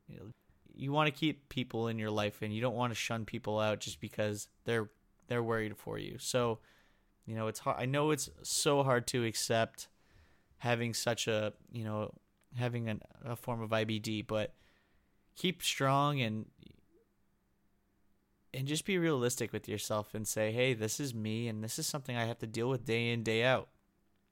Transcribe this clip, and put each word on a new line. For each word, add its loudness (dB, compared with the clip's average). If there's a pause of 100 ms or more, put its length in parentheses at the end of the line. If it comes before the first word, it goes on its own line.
you -16
know, -16 (420)
you -4
wanna 4
keep 0
people -2
in -2
your -2
life, 0
and -2
you -2
don't 0
wanna 0
shun -4
people -2
out 2
just -10
because -2 (160)
they're, 0 (380)
they're 0
worried 0
for -10
you. -8
So, 2 (640)
you -6
know, -2
it's -4
hard. -2
I 0
know 2
it's 0 (140)
so 4
hard 4
to 2
accept 0 (720)
having 0
such 0
a, 2 (180)
you -8
know, -4 (440)
having -2
an, -2 (240)
a -4
form -4
of -2
I 4
B 0
D, -2
but -2 (840)
keep -2
strong 2
and -2 (2000)
and -4
just -2
be 2
realistic 2
with -6
yourself -2
and -4
say, 0
"Hey, 2
this -2
is -4
me, -2
and -4
this -6
is -4
something -4
I 2
have -4
to -6
deal -2
with -2
day 2
in, 0
day 2
out." 4 (640)